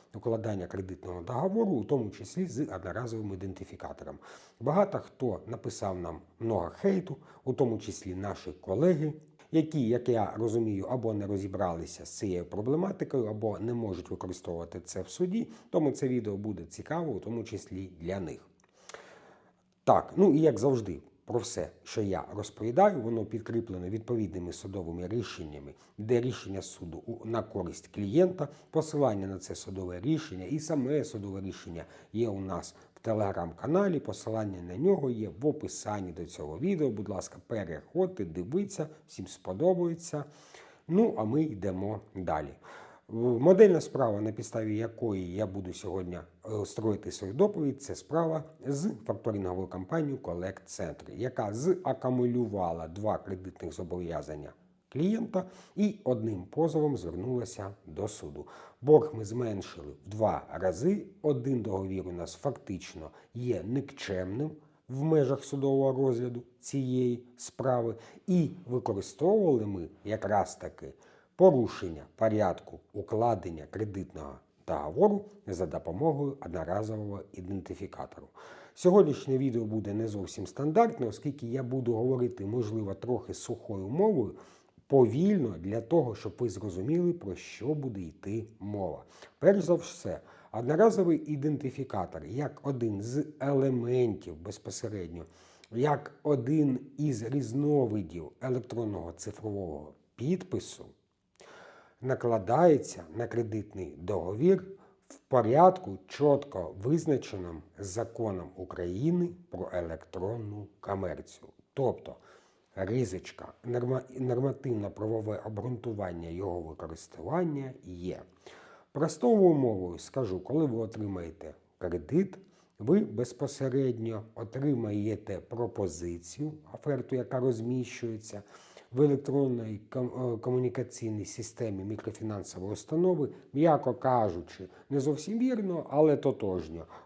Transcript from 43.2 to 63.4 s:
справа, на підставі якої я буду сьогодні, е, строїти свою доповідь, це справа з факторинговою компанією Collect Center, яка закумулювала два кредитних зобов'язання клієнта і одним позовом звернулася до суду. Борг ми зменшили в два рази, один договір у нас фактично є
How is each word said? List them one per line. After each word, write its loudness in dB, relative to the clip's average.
справа, 0
на 0
підставі -2
якої -2
я 0
буду -6
сьогодні, -6
е, -6
строїти -2
свою -8
доповідь, 2
це -8
справа 0
з 0
факторинговою -2
компанією -2
Collect -6
Center, -8
яка -2
закумулювала 0
два -2
кредитних -8
зобов'язання -6
клієнта 0
і 2
одним 0
позовом 2
звернулася -4
до -4
суду. -10
Борг 8
ми -6
зменшили -6
в -14
два 2
рази, 0
один 0
договір -2
у -6
нас -8
фактично -8
є -2